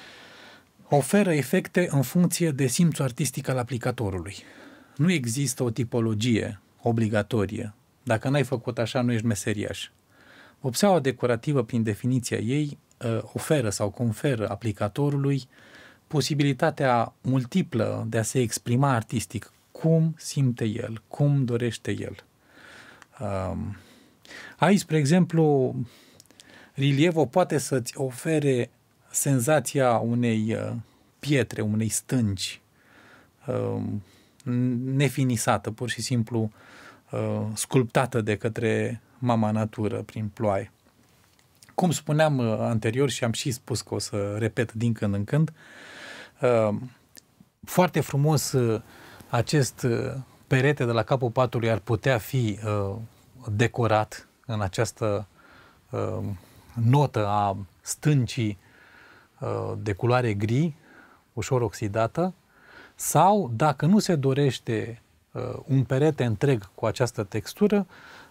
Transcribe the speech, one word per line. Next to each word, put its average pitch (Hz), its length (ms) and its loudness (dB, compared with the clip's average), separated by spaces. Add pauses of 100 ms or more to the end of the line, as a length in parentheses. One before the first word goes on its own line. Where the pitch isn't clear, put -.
(880)
oferă 180 440 4
efecte 175 580 0
în 139 100 4
funcție 170 500 2
de 135 160 0
simțul 151 380 2
artistic 135 420 -4
al 131 100 0
aplicatorului. 113 800 -4 (600)
Nu 170 160 2
există 131 520 -2
o 123 60 0
tipologie 113 920 0 (220)
obligatorie. 107 920 0 (300)
Dacă 113 260 -2
n-ai 143 140 2
făcut 123 340 -4
așa, 123 240 -2
nu 120 100 2
ești 113 140 0
meseriaș. 104 640 -4 (720)
Vopseaua 170 400 4
decorativă, 123 640 0
prin 113 200 -2
definiția 117 540 -2
ei, 143 400 -2 (280)
uh, 113 140 -2 (140)
oferă 127 360 0
sau 104 200 -2
conferă 113 600 -2
aplicatorului 139 1000 -2 (600)
posibilitatea 139 1120 2
multiplă 123 840 0
de 113 100 -2
a 113 60 2
se - 160 -2
exprima 127 540 2
artistic - 580 -4 (200)
cum 160 460 2
simte 123 480 -2
el, 110 420 -6
cum 143 380 2
dorește 117 460 -2
el. 101 320 -8 (960)
Um, 95 580 -6 (800)
aici, 180 220 6
spre 156 180 0
exemplu, 151 800 4 (1000)
relievo 143 520 2
poate 175 320 2
să-ți 131 400 -2
ofere 135 720 0 (420)
senzația 131 840 2
unei, 113 560 0
uh, 107 180 -4 (480)
pietre, 135 420 0
unei 107 280 0
stânci, 110 720 -2 (840)
um, 107 560 -4 (920)
nefinisată, 127 760 0
pur 117 180 -8
și - 120 -6
simplu, 113 500 -2 (600)
uh, 107 420 -4
sculptată 127 680 0
de 107 140 0
către 113 640 -2 (160)
mama 113 340 2
natură 107 500 -2
prin 107 320 -8
ploaie. 104 380 -2 (1040)
Cum 180 160 2
spuneam, 151 460 2
uh, 113 220 0
anterior 117 500 0
și - 140 -4
am 117 80 0
și 131 200 -4
spus - 300 -6
că - 120 -10
o 107 60 -2
să 101 380 -4
repet 110 360 -2
din 117 200 0
când 104 200 -2
în 101 100 -2
când, 151 300 0 (880)
uh, 113 340 4 (880)
foarte 175 360 2
frumos, 147 520 0
uh, 117 300 0 (480)
acest, 123 520 0
uh, 120 320 -2 (340)
perete 139 380 2
de 120 60 0
la 113 120 2
capul 127 260 0
patului 113 400 0
ar 110 100 0
putea 120 380 0
fi, 110 480 -2
uh, 101 300 -2 (560)
decorat 107 760 0 (180)
în 107 160 -4
această, 104 640 -2 (640)
uh, 101 300 -4 (540)
notă 120 540 2
a 101 300 0 (240)
stâncii, 120 760 0 (800)
uh, 107 380 -6
de 104 160 -4
culoare 120 400 2
gri, 120 400 0 (600)
ușor 123 280 -2
oxidată, 113 720 -2 (640)
sau, 175 600 4
dacă 147 300 2
nu 202 140 6
se 180 160 2
dorește, 127 880 0 (300)
uh, 117 100 -10 (240)
un 135 180 2
perete 135 420 2
întreg 117 500 0
cu - 100 -4
această 113 380 -2
textură, 196 640 0 (440)